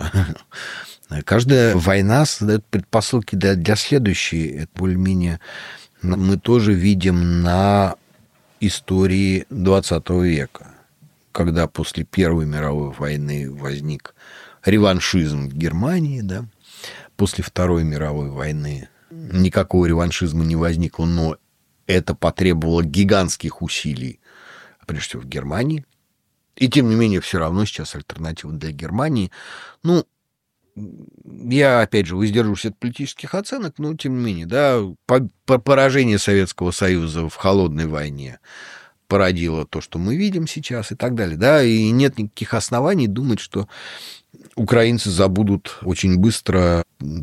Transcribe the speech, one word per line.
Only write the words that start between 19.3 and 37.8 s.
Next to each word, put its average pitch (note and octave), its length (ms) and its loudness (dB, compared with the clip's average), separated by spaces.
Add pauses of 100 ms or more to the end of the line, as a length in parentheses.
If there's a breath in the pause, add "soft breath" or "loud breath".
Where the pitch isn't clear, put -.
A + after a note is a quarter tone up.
реваншизма E2 600 0
не E2 100 0
возникло, E2 500 -2
но E2 320 0 (500)
это F2+ 280 0
потребовало E2+ 680 0
гигантских E2+ 800 0
усилий, C#2 580 -8 (680 loud breath)
прежде D2 220 -8
всего A#1+ 140 -12
в - 20 -16
Германии. E2+ 600 -4 (720)
И B2+ 140 0
тем B2+ 200 4
не A2 60 4
менее, A2 240 2
всё F2+ 200 -4
равно F2 260 0
сейчас - 300 -8
альтернатива D#2+ 580 -12
для D#2 180 -8
Германии. F#2+ 600 -4 (500 loud breath)
Ну, E3+ 240 2 (680)
я, A#2+ 1080 0
опять G#2 260 2
же, F2 80 -6
воздержусь G#2 500 0
от G#2 120 -8
политических C3+ 580 -10
оценок, G3+ 420 -8
но D3+ 180 -6
тем C3 220 -4
не B2 80 -2
менее, F2 200 -4
да, B2+ 340 2 (260)
по-, B2+ 240 2 (160)
по-, C3 140 4
поражение C3+ 580 4
Советского F#2+ 540 0
Союза E2 560 0
в - 80 -10
холодной F2 520 2